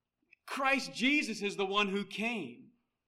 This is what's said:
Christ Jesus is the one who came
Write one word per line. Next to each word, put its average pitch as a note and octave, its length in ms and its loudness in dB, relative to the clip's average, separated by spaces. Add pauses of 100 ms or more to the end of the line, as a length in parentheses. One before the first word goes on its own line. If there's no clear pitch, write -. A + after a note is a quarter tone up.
(460)
Christ C4+ 480 0
Jesus A3+ 480 2
is G3 140 -2
the G3 100 0
one G3+ 220 2
who G3 160 -2
came F#3+ 640 -6 (400)